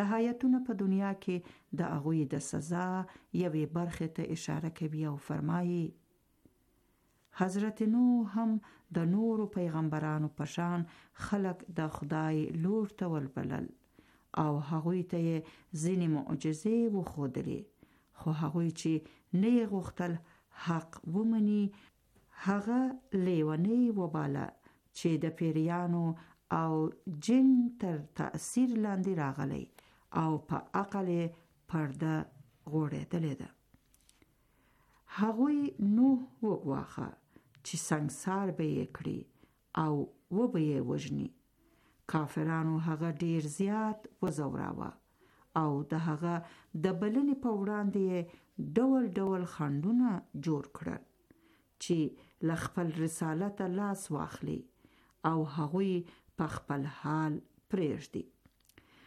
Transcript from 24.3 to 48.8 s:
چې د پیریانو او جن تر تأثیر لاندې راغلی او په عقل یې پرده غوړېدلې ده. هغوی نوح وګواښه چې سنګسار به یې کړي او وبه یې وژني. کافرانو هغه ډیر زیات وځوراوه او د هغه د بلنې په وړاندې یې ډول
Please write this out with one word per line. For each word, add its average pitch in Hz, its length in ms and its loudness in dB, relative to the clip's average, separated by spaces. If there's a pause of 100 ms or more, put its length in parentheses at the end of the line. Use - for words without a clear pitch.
چې 170 120 2 (140)
د - 20 2 (140)
پیریانو 170 680 2 (540)
او 160 120 0 (540)
جن 262 240 8 (320)
تر 175 160 0 (220)
تأثیر 240 500 0 (160)
لاندې 190 340 0
راغلی 143 460 -2 (460)
او 160 200 2 (200)
په 147 60 0 (220)
عقل 196 260 -2 (120)
یې 170 80 2 (440)
پرده 156 460 0 (560)
غوړېدلې 151 720 -2
ده. - 80 -12 (1600)
هغوی 233 520 2 (360)
نوح 262 220 8 (260)
وګواښه 139 640 -2 (560)
چې - 100 -8 (140)
سنګسار 185 580 -2 (100)
به 160 80 0 (100)
یې 147 100 -2 (100)
کړي - 240 -6 (640)
او 156 100 2 (440)
وبه 226 320 2
یې 139 100 2 (100)
وژني. 143 400 -2 (800)
کافرانو 160 640 0 (100)
هغه 165 240 -2 (140)
ډیر 165 180 2 (160)
زیات 214 420 0 (220)
وځوراوه - 720 -4 (680)
او 151 100 2 (200)
د - 20 -2 (140)
هغه 170 280 0 (480)
د - 20 4 (160)
بلنې 262 420 2
په 247 60 2 (100)
وړاندې 202 420 0 (100)
یې 180 100 0 (560)
ډول 262 260 4 (160)